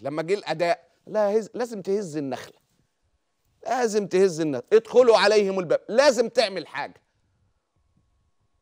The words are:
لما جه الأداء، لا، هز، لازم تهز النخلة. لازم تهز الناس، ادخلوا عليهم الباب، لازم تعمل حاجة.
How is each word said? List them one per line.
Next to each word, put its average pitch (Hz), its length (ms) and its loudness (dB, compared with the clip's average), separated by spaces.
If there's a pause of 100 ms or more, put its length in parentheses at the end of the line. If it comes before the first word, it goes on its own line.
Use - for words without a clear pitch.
لما 147 200 -6
جه 165 120 -2
الأداء، 170 580 -4 (160)
لا، 208 320 0
هز، 208 140 -10
لازم 226 280 -8
تهز 190 360 -4
النخلة. 135 440 -10 (1000)
لازم 220 440 -4
تهز 180 340 2
الناس، 143 220 -4 (100)
ادخلوا 220 440 6
عليهم 196 420 2
الباب، 151 300 -2
لازم 240 400 2
تعمل 196 380 -2
حاجة. - 340 -12 (1600)